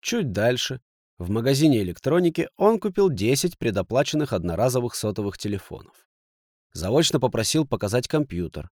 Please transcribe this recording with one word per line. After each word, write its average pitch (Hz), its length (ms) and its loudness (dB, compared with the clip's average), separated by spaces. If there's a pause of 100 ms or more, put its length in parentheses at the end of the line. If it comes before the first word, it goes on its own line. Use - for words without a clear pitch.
Чуть 190 320 -2
дальше, 120 480 0 (380)
в 87 120 -6
магазине 131 520 4
электроники, 165 720 0
он 208 240 4
купил 196 300 2
десять 131 480 0
предоплаченных 123 720 0
одноразовых 117 640 -2
сотовых 104 420 -4
телефонов. - 680 -10 (640)
Заочно 131 460 2
попросил 123 480 0
показать 110 420 -2
компьютер. 87 720 -4